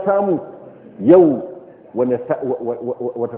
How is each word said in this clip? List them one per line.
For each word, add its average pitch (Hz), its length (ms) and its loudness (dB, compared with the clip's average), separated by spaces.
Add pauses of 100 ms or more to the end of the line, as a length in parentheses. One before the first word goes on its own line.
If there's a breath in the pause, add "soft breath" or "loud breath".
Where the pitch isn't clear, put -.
samu 196 340 0 (600)
yau 151 520 6 (440)
wane 123 220 -2 (100)
sa-, 156 160 -4
wa-, 127 180 -4
wa-, 120 380 -6
wa-, 120 160 -6
wata 117 220 -6